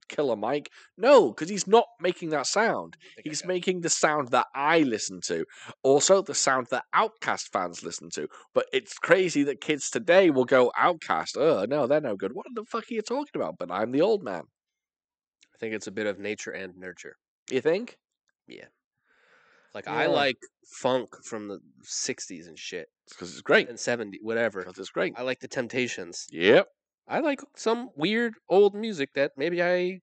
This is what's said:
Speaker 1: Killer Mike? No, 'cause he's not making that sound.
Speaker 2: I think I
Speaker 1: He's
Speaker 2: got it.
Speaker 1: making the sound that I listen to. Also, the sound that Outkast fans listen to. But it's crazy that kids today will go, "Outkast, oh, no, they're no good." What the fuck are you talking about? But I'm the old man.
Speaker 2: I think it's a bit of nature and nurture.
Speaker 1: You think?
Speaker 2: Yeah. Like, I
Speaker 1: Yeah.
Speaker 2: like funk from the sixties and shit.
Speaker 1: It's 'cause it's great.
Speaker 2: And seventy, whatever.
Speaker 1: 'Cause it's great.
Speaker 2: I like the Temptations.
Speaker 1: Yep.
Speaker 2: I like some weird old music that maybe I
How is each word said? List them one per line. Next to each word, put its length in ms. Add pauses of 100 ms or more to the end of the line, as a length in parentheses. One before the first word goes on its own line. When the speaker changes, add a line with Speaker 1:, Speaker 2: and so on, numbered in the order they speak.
(100)
Speaker 1:
Killer 260
Mike? 320 (300)
No, 340
'cause 160
he's 180
not 200 (120)
making 320
that 160
sound. 540
Speaker 2:
I 220
think 40
I 40
Speaker 1:
He's 100
Speaker 2:
got 60
it. 80
Speaker 1:
making 260
the 100
sound 420
that 220
I 260
listen 480
to. 180 (360)
Also, 380
the 140
sound 360
that 140 (100)
Outkast 580
fans 300
listen 280
to. 180 (240)
But 180
it's 280
crazy 460
that 180
kids 260
today 420
will 140
go, 340
"Outkast, 600
oh, 280
no, 200
they're 160
no 140
good." 180
What 100 (100)
the 120
fuck 240
are 40
you 80
talking 380
about? 180
But 120
I'm 220
the 100
old 200
man. 200 (1120)
Speaker 2:
I 40
think 160
it's 120
a 60
bit 140
of 120
nature 320
and 260
nurture. 400 (340)
Speaker 1:
You 120
think? 340 (520)
Speaker 2:
Yeah. 180 (1080)
Like, 140
I 180
Speaker 1:
Yeah. 60
Speaker 2:
like 260 (440)
funk 300 (140)
from 240
the 120 (220)
sixties 640
and 100
shit. 300 (180)
Speaker 1:
It's 100
'cause 160
it's 80
great. 280
Speaker 2:
And 100
seventy, 420
whatever. 440
Speaker 1:
'Cause 140
it's 120
great. 260
Speaker 2:
I 60
like 180
the 80
Temptations. 840
Speaker 1:
Yep. 360 (400)
Speaker 2:
I 140
like 200 (160)
some 400
weird 380 (140)
old 260
music 400
that 220
maybe 260
I 400